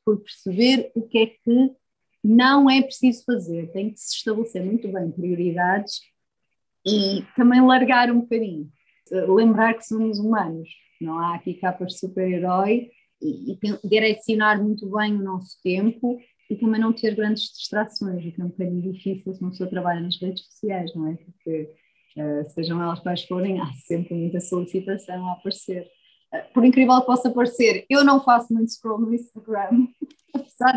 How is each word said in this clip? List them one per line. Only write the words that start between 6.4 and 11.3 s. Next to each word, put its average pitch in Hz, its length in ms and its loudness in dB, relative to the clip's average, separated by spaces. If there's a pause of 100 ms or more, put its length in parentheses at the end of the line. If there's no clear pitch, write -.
e 196 400 0 (120)
também 247 280 6
largar 254 460 4
um 240 100 2
bocadinho, 202 480 -4 (440)
ah, 185 200 0
lembrar 226 420 4
que 226 120 -10
somos 220 320 -2
humanos, 180 500 -2 (320)
não 165 180 -6
há 170 160 -2